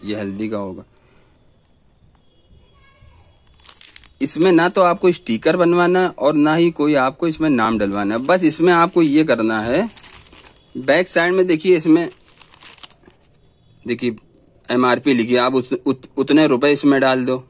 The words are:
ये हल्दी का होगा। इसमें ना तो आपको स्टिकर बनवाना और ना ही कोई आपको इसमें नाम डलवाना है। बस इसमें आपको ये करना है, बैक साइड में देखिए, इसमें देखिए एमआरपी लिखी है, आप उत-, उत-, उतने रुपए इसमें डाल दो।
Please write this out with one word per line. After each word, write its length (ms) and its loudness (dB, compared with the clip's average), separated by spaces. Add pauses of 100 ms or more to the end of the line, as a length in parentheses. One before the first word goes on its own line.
ये 120 -8
हल्दी 340 -10
का 80 -8
होगा। 260 -12 (3500)
इसमें 300 0
ना 180 4
तो 140 0
आपको 280 2
स्टिकर 460 -2
बनवाना 520 2
और 260 -2
ना 200 2
ही 160 2
कोई 240 0
आपको 320 -2
इसमें 220 -2
नाम 300 0
डलवाना 360 -4
है। 60 -4
बस 220 0
इसमें 300 2
आपको 280 2
ये 240 2
करना 360 -2
है, 260 -2 (880)
बैक 300 0
साइड 260 -2
में 140 2
देखिए, 300 2
इसमें 320 0 (1800)
देखिए 300 -4 (540)
एमआरपी 440 0
लिखी 200 -2
है, 60 2
आप 160 0
उत-, 300 -4
उत-, 320 -4
उतने 300 2
रुपए 240 2
इसमें 300 2
डाल 240 0
दो। 240 -4